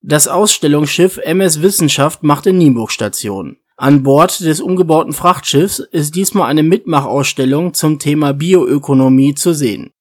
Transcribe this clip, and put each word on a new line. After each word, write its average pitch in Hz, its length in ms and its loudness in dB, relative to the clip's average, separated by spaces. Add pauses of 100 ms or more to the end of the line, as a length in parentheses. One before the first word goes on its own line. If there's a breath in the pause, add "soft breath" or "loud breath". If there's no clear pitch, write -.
Das 147 240 0
Ausstellungsschiff 170 880 0
M 156 240 -2
S 156 220 0
Wissenschaft 151 580 0
macht 147 240 0
in 185 140 4
Nienburg 123 320 2
Station. 101 680 -8 (200)
An 139 260 2
Bord 147 380 2
des 160 200 -2
umgebauten 165 520 0
Frachtschiffs 175 680 -2
ist 151 340 -6
diesmal 185 380 -2
eine 151 100 2
Mitmachausstellung 143 1120 -2
zum 151 240 -2
Thema 147 340 0
Bioökonomie 139 1000 2
zu 165 220 -2
sehen. 110 340 -6 (120)